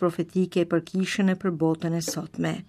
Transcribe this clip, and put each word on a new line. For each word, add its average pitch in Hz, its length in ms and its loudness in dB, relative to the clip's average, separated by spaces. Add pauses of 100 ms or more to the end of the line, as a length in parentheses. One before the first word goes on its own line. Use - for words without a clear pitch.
profetike 175 720 2
për 170 180 2
kishën 190 400 0
e 185 80 4
për 185 240 -2
botën 160 320 0
e 165 80 0
sotme. 160 520 -4 (160)